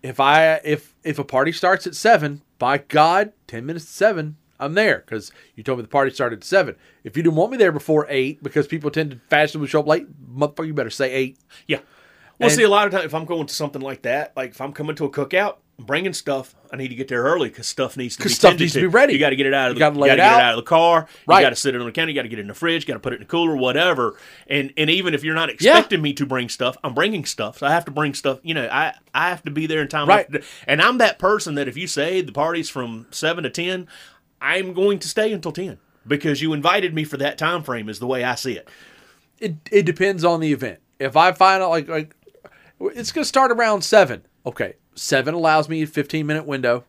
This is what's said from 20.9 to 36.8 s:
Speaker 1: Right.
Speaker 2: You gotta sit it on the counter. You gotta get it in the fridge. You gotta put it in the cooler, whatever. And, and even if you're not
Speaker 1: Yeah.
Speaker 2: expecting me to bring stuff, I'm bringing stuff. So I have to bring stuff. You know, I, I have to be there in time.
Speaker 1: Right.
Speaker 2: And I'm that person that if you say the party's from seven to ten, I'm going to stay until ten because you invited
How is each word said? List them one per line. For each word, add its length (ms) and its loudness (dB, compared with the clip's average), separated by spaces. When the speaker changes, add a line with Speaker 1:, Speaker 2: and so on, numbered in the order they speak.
Speaker 1:
Right. 140 8
Speaker 2:
You 60 6
gotta 100 0
sit 180 -2
it 60 -4
on 60 -6
the 60 -8
counter. 180 -2
You 40 -8
gotta 140 -4
get 100 -10
it 40 -10
in 60 -12
the 60 -14
fridge. 300 -2
You 40 -10
gotta 120 -8
put 120 -6
it 40 -8
in 60 -18
the 40 -20
cooler, 300 0
whatever. 600 0
And, 300 -2
and 120 0
even 260 0
if 100 -6
you're 100 -4
not 140 -2
Speaker 1:
Yeah. 60 -8
Speaker 2:
expecting 460 4
me 140 -2
to 120 -4
bring 220 -4
stuff, 360 -6
I'm 100 -6
bringing 300 -2
stuff. 340 -8
So 80 -4
I 40 2
have 160 0
to 40 -14
bring 240 -4
stuff. 300 -4
You 100 -6
know, 160 -4
I, 240 -2
I 180 0
have 140 -8
to 60 -10
be 160 -6
there 160 -2
in 60 -4
time. 200 -2
Speaker 1:
Right. 200 4
Speaker 2:
And 120 0
I'm 180 4
that 200 2
person 380 -2
that 100 -4
if 100 -10
you 120 -10
say 320 -2
the 120 -6
party's 380 -4
from 400 -10
seven 320 -4
to 80 -4
ten, 380 -6
I'm 340 -4
going 260 0
to 80 -12
stay 240 -2
until 200 -8
ten 260 -10
because 360 -2
you 100 -2
invited 420 0